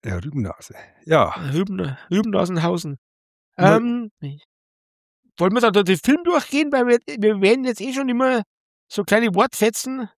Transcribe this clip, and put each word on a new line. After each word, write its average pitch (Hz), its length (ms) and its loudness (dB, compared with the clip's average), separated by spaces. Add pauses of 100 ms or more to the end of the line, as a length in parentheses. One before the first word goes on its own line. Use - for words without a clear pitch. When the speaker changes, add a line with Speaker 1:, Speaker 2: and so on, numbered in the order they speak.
Speaker 1:
Ja, 98 120 -6
Rübennase, 113 580 -8 (300)
ja. 156 300 2 (180)
Speaker 2:
Rüben-, 180 440 -4 (140)
Rübennasenhausen. 175 880 -2 (600)
Speaker 1:
Mal 196 200 4
Speaker 2:
Ähm, 240 340 -2 (1300)
wollen 185 180 2
wir 240 60 2
da 233 100 4 (120)
den 185 160 2
Film 320 260 0
durchgehen? 302 480 0
Weil 254 140 2
wir, 240 200 4
wir 214 340 0
werden 233 240 4
jetzt 247 160 -4
eh 247 120 -6
schon 269 160 -4
immer 247 340 0 (480)
so 202 140 -4
kleine 214 300 2
Wortfetzen. 247 760 0 (120)